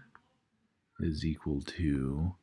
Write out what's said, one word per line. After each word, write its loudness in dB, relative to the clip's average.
is 0
equal 0
to 0